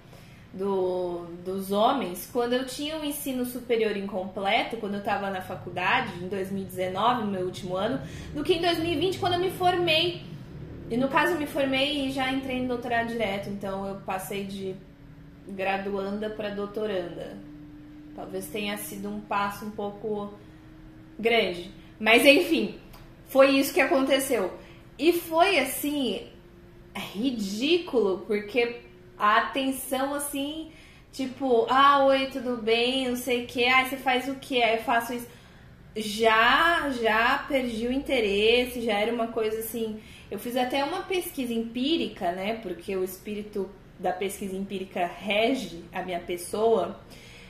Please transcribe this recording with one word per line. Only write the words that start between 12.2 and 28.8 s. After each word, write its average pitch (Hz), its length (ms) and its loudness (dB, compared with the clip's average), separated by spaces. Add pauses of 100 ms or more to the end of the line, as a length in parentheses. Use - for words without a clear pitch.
entrei 262 300 -2
no 254 80 -2
doutorado 240 380 0
direto, 208 420 -2
então 196 380 -6
eu 196 160 -6
passei 196 420 -4
de 196 300 -6 (760)
graduanda 196 800 -2
pra 214 220 -6
doutoranda. 202 880 -4 (760)
Talvez 185 340 -8
tenha 208 280 -4
sido 202 320 -8
um 208 140 -6
passo 202 420 -2
um 214 60 -8
pouco 208 640 -4 (840)
grande. 208 520 2 (280)
Mas, 226 280 8
enfim, 294 520 6 (480)
foi 269 260 8
isso 269 200 4
que 339 80 2
aconteceu. 269 720 2 (460)
E 330 160 4
foi, 339 440 4
assim, 262 680 -2 (680)
ridículo, 214 1300 0
porque 226 560 -2 (360)